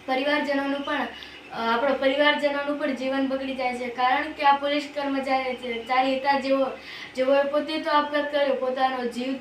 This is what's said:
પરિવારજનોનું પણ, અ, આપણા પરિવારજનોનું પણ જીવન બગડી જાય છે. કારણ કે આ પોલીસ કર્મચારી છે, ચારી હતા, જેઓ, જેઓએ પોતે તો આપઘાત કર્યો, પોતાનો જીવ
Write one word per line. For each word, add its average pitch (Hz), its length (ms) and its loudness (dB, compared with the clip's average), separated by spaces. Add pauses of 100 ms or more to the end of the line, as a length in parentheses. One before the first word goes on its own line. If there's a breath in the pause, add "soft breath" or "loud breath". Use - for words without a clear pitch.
પરિવારજનોનું 277 760 0
પણ, 277 260 -2 (460 loud breath)
અ, 233 200 0
આપણા 262 200 2
પરિવારજનોનું 285 840 2
પણ 294 120 -2
જીવન 269 360 -2
બગડી 269 280 -4
જાય 247 180 -2
છે. 240 140 -6
કારણ 269 440 0
કે 302 120 -6
આ 277 120 8
પોલીસ 285 400 -2
કર્મચારી 269 600 -2
છે, 240 280 -6
ચારી 262 360 2
હતા, 277 200 2
જેઓ, 269 260 2 (500 loud breath)
જેઓએ 277 280 4
પોતે 294 380 0
તો 320 100 -2
આપઘાત 294 400 2
કર્યો, 277 240 2
પોતાનો 254 500 -2
જીવ 247 360 -4